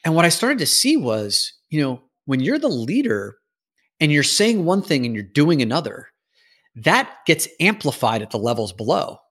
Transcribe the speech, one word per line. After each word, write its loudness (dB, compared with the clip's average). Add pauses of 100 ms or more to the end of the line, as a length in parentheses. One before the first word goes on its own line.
And 0
what 6
I 4
started 0
to -2
see 2
was, -2 (160)
you -2
know, -4 (240)
when 0
you're 0
the -2
leader -4 (640)
and 2
you're 4
saying 2
one 2
thing 0
and -4
you're -6
doing 2
another, -4 (680)
that 0
gets 2 (120)
amplified 0
at -12
the -4
levels -2
below -4 (120)